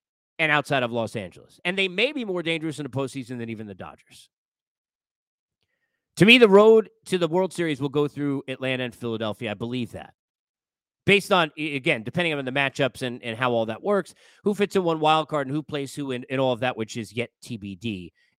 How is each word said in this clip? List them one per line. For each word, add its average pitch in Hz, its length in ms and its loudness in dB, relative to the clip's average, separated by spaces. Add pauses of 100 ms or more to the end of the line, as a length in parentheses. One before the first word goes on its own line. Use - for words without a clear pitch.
(380)
and 156 120 2
outside 143 320 2
of 117 100 -2
Los 113 220 -4
Angeles. - 480 -14
And 180 140 -4
they 196 120 -2
may 214 240 -2
be 262 120 -6
more 180 180 -4
dangerous 160 360 -4
in 147 60 -8
the 135 40 -8
postseason 127 480 -8
than 117 140 -8
even 110 160 -10
the 98 80 -14
Dodgers. - 560 -18 (1900)
To 170 80 6
me, 240 140 10
the 233 100 10
road 214 400 8 (160)
to 185 140 -4
the 170 100 0
World 180 240 0
Series 156 300 -2
will 143 80 -2
go 147 180 0
through 143 400 -4
Atlanta 131 360 -4
and 123 100 -8
Philadelphia. 113 560 -6
I 104 40 -4
believe 120 380 -8
that. 80 220 -16 (880)
Based 202 280 4
on, 170 260 4
i-, 151 40 -6 (120)
again, 131 300 -2
depending 165 280 -2
on 143 140 -4
the 127 40 -4
matchups 135 520 -2
and, 123 200 -8
and 113 140 -8
how 123 160 0
all 113 140 0
that 110 160 -8
works, 196 320 -2 (280)
who 208 120 0
fits 202 200 -2
in 190 100 2
one 165 160 0
wild 156 280 2
card 143 180 -2
and 135 80 -6
who 151 80 -2
plays 139 320 -8
who 139 180 -8
and, 123 180 -8
and 131 100 -2
all 131 140 2
of 107 60 -6
that, 127 180 -2
which 113 180 -6
is 107 160 -10
yet 117 160 -6 (140)
T 117 160 -12
B 98 160 -10
D 92 400 -10 (240)